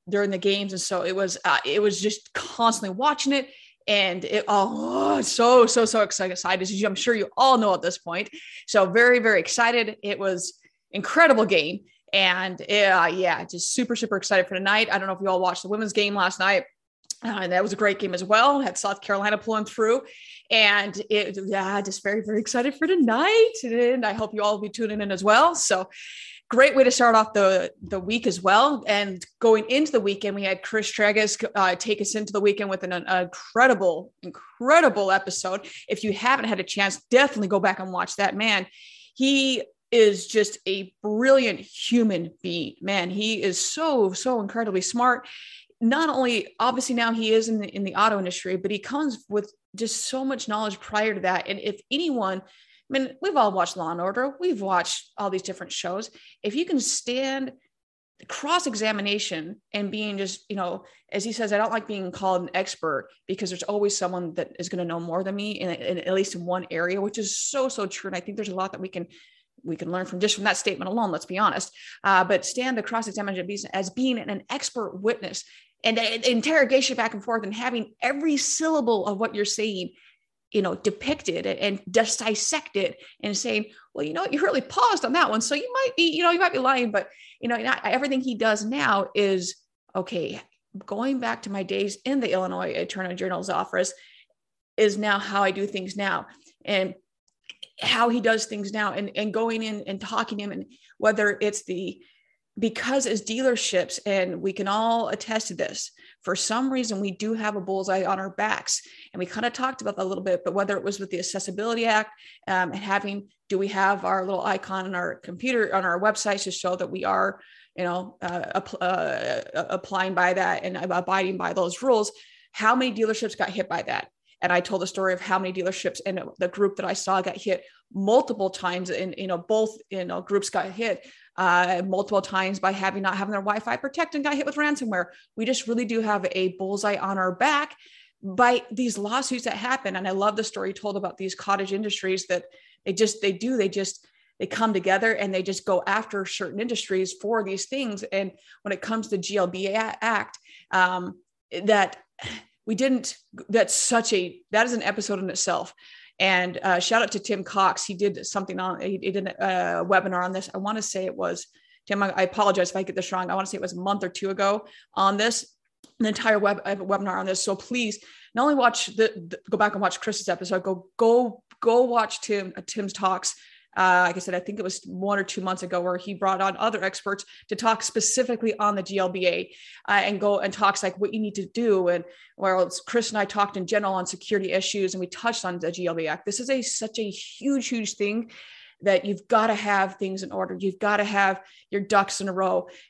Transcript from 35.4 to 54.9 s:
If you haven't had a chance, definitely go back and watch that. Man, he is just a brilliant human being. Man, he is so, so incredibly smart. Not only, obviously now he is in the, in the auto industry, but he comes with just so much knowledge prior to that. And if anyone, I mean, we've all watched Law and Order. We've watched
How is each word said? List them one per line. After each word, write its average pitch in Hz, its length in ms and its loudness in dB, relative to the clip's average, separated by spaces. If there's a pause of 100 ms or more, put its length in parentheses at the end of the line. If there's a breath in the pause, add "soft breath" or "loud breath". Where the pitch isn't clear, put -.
If 208 160 -4
you 214 80 0
haven't 220 320 2
had 214 160 0
a - 20 -2
chance, 196 480 -2
definitely 247 380 6
go 196 100 4
back 190 220 2
and 185 120 -8
watch 180 240 -2
that. 202 200 2
Man, 202 320 0 (460 loud breath)
he 269 500 2 (260)
is 208 380 6
just 208 300 0 (100)
a 190 340 -4
brilliant 233 560 4
human 202 720 0 (140)
being. 170 360 -6
Man, 185 300 -2
he 214 320 -2
is 185 160 0
so, 269 540 0
so 247 280 -2
incredibly 202 420 -2
smart. 240 440 0 (540 loud breath)
Not 285 300 4
only, 247 500 0
obviously 247 340 0
now 233 180 2
he 226 200 0
is 220 160 4
in 220 100 0
the, 202 80 -4
in 196 160 -6
the 190 140 -4
auto 208 240 4
industry, 185 360 -4
but 190 140 -4
he 208 80 -2
comes 262 500 -4
with 208 240 -2 (220)
just 214 320 -4
so 262 180 -4
much 269 220 -4
knowledge 214 320 -2
prior 214 340 0
to 202 100 -8
that. 180 260 0
And 202 100 -4
if 202 220 -6 (100)
anyone, 247 500 0
I - 580 -8
mean, 262 220 -4
we've 370 160 0
all 220 140 6
watched 185 260 0
Law 165 140 -4
and 170 100 -4
Order. 240 380 -2
We've 349 220 0
watched 190 580 -2